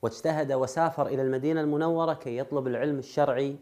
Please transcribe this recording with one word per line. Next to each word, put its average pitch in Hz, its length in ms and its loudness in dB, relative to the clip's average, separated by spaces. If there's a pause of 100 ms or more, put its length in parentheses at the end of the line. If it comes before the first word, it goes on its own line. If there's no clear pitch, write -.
واجتهد 151 500 0
وسافر 131 560 0
إلى 135 140 0
المدينة 135 400 2
المنورة 160 520 2
كي 123 240 -6
يطلب 135 300 -2
العلم 131 320 0
الشرعي 139 640 0